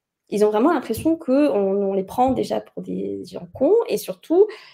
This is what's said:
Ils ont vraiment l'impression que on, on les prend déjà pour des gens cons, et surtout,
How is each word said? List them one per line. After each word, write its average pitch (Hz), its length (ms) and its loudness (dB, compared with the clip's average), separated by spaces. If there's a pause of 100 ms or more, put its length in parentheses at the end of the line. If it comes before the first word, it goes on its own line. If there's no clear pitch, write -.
(300)
Ils 208 140 2
ont 214 60 4
vraiment 240 240 2
l'impression 269 420 -2
que 285 360 2
on, 196 400 0
on - 20 -4
les 190 100 -2
prend 247 280 0
déjà 214 300 -2
pour - 200 -14
des 196 440 -8
gens 180 280 -14
cons, 339 240 2 (100)
et - 100 -2
surtout, 349 500 2 (260)